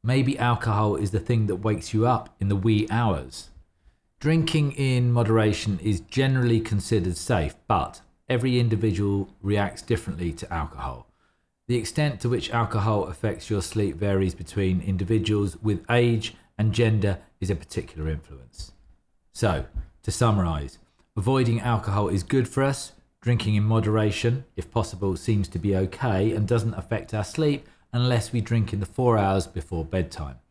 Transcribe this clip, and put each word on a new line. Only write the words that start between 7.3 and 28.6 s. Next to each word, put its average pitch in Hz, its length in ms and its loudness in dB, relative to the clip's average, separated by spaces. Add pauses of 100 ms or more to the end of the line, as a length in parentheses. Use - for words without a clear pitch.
but - 360 -2 (260)
every 123 320 2
individual 101 840 0
reacts 101 400 -2
differently 85 520 -4
to - 180 -10
alcohol. 65 560 -8 (580)
The 123 100 0
extent 143 440 -2
to 120 80 -2
which 120 240 -2
alcohol 107 540 0
affects - 440 -6
your 98 120 0
sleep 101 340 -2
varies 98 400 2
between 92 460 0
individuals, 101 760 0
with 104 300 -2
age 120 440 2 (220)
and 107 160 2
gender 107 460 2 (220)
is 95 100 -4
a 95 40 2
particular 78 560 -6
influence. 69 600 -12 (600)
So, 85 340 -2 (360)
to - 80 -6
summarise, 87 680 0 (380)
avoiding 117 440 0
alcohol 107 480 -2
is 95 160 -2
good 131 240 0
for 135 160 0
us. - 280 -4 (280)
Drinking 110 340 0
in 104 80 4
moderation, 110 840 2 (120)
if - 160 -10
possible, 95 440 -2
seems 101 320 0
to 92 120 -8
be 98 160 0
okay 95 560 0
and 104 160 -2
doesn't 110 260 0
affect - 400 -6
our 107 80 -2
sleep 147 460 -2 (240)
unless 123 400 0
we 120 80 0
drink 113 320 0